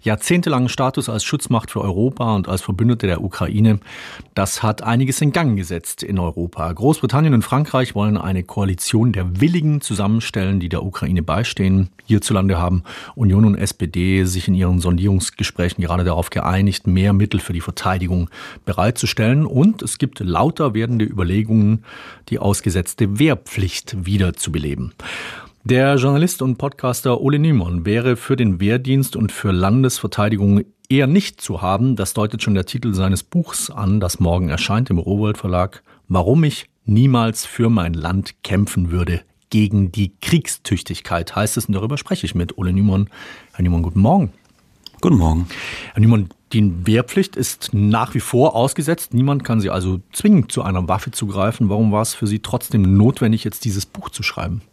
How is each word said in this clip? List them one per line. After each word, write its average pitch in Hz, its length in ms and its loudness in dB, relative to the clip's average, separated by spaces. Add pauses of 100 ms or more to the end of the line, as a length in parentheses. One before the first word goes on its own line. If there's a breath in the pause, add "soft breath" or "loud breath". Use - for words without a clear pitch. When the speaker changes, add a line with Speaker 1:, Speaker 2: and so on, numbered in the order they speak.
Speaker 1:
jahrzehntelangen 131 680 0
Status 131 400 -2
als 113 160 -4
Schutzmacht - 480 -2
für 104 80 -4
Europa 107 560 0
und 92 120 -2
als 95 140 -2
Verbündete 110 460 0
der 85 120 0
Ukraine, 101 600 2 (540 loud breath)
das - 280 -2
hat 107 200 -2
einiges 127 380 0
in 147 120 2
Gang 147 240 2
gesetzt 87 480 -6
in 95 160 -2
Europa. 85 520 -4
Großbritannien 135 640 2
und 110 80 4
Frankreich 131 540 -2
wollen 104 200 0
eine 92 280 -2
Koalition 107 680 0
der 90 280 -2
Willigen 151 400 2
zusammenstellen, 98 800 -2
die 87 80 -6
der - 160 -4
Ukraine 87 400 -2
beistehen. 95 640 0 (160)
Hierzulande 98 540 2
haben 87 260 0 (320 loud breath)
Union 104 280 4
und 101 120 4
S - 180 -2
P 90 140 -4
D 92 360 2
sich 92 220 -2
in 95 80 2
ihren 90 240 2
Sondierungsgesprächen 90 1040 0
gerade 87 220 0
darauf 85 260 -2
geeinigt, 95 560 0
mehr 92 260 4
Mittel 98 280 2
für - 120 -8
die 85 80 -2
Verteidigung 90 680 -2 (340 loud breath)
bereitzustellen. 117 840 0
Und 175 360 2
es - 160 -8
gibt - 220 -4
lauter 107 540 0
werdende 113 300 0
Überlegungen, 107 800 2 (440 loud breath)
die 117 100 -4
ausgesetzte 98 800 0
Wehrpflicht 101 880 -2
wiederzubeleben. 80 840 -2 (720 loud breath)
Der 131 300 4
Journalist 139 480 2
und 131 140 0
Podcaster 127 640 -2
Ole 143 180 2
Nyman 90 480 2
wäre 117 300 2
für - 180 -2
den 107 240 2
Wehrdienst 131 560 0
und 110 160 -2
für - 220 -2
Landesverteidigung 101 1080 2 (260)
eher 135 180 4
nicht 185 340 0
zu 85 220 -8
haben. 104 320 0
Das 98 200 -4
deutet 107 280 -2
schon 107 120 2
der 92 120 0
Titel 117 280 -4
seines 95 280 2
Buchs - 480 -4
an, 104 300 0
das 90 180 -2
morgen 87 300 2
erscheint 104 420 -2
im 87 80 2
Rowohlt 101 400 -2
Verlag, 90 460 -4 (240 soft breath)
Warum 101 340 4
ich - 260 -2 (160)
niemals 113 600 2
für 117 240 0
mein 87 240 0
Land 87 480 -4
kämpfen 95 480 0
würde, 87 300 -2 (300)
gegen 101 420 2
die 101 280 -2
Kriegstüchtigkeit, - 1160 -4
heißt 107 200 0
es. 117 100 -4
Und 101 80 -2
darüber 113 220 -4
spreche - 300 -6
ich - 80 -6
mit 85 240 -4
Ole 90 140 -2
Nyman. 98 360 2 (440 loud breath)
Herr - 100 -4
Nyman, 87 200 2
guten 85 180 0
Morgen. 139 320 4 (680)
Speaker 2:
Guten 147 160 4
Morgen. 82 300 2 (460 loud breath)
Speaker 1:
Herr 107 80 -2
Nyman, 107 280 4 (240)
die 104 200 2 (140)
Wehrpflicht 120 500 0
ist - 360 -6
nach 104 420 2
wie 120 60 0
vor 123 360 2
ausgesetzt. 139 580 -2
Niemand 135 300 0
kann 113 160 0
Sie 95 100 -2
also 92 300 -2 (120)
zwingen, 208 360 4
zu - 140 -4
einer 92 260 -2
Waffe 101 240 -2
zu 107 160 -6
greifen. 98 400 0
Warum 104 240 2
war 107 100 2
es - 120 -4
für 113 120 -4
Sie 104 140 -2
trotzdem 98 560 2
notwendig, 110 480 4
jetzt - 200 -8
dieses 98 220 -4
Buch - 240 -16
zu - 140 -10
schreiben? 90 380 -6 (100)